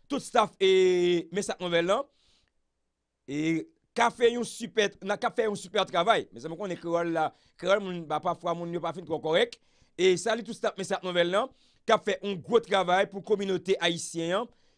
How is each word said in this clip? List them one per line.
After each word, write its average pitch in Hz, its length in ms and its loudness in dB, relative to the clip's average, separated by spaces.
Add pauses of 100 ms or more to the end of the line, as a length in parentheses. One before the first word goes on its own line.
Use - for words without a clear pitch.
(120)
Tout 262 100 -4
staf - 380 2
mesye 185 960 2
ak - 100 -10
nouvèl 170 240 2
lan 226 160 0 (1900)
ka 233 160 4
fè 240 200 4
yon 240 120 -2
sipè, 214 440 -2 (160)
nan 202 160 -2
k 233 80 0
ap - 80 -8
fè 226 100 2
yon 208 100 -4
sipè 196 320 -2
travay. 175 440 2
Men 117 100 -16
sa 160 80 -10
m 165 80 -10
konnen 190 180 -6
kreyòl 170 380 -2
la, 156 120 0 (340)
kreyòl 196 200 2
moun, 180 280 -6
pa 151 120 -2
pafwa 170 360 -4
moun 170 160 -8
yo 170 100 -4
pa 165 100 -4
fen 175 140 -12
twò 156 160 -4
kòrèk, 175 320 2 (640)
sali 226 260 -2
tout 220 120 -12
staf 208 220 -4
mesye 190 180 -4
ak 180 80 -8
nouvèl 175 280 0
lan 233 180 0 (360)
k 226 80 6
ap - 120 -2
fè 196 140 -2
yon 196 180 -6
gwo 226 240 2
travay 190 480 2
pou 196 140 -12
kominote 190 580 -2
ayisyen 170 580 -2
an. 240 100 -10 (260)